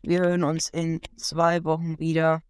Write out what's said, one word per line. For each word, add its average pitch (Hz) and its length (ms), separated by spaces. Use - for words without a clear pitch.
Wir 175 200
hören 175 240
uns 160 240
in 165 320
zwei 165 480
Wochen 160 340
wieder. 160 520